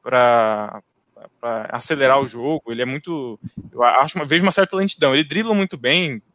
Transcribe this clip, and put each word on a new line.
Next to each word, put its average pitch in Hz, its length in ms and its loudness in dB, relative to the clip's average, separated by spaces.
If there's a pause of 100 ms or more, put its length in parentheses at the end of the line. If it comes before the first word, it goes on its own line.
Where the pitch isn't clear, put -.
pra, 117 800 2 (580)
pra 113 320 -8
acelerar 135 480 2
o 139 60 0
jogo, 120 460 -6
ele 117 100 -6
é 123 40 -2
muito, 135 540 -8 (320)
eu 120 120 -2
acho, 123 420 2
vejo 160 160 0
uma 190 100 4
certa 190 240 2
lentidão, 190 380 0
ele 147 100 2
dribla 208 300 -2
muito 190 240 -2
bem, 135 420 -2 (160)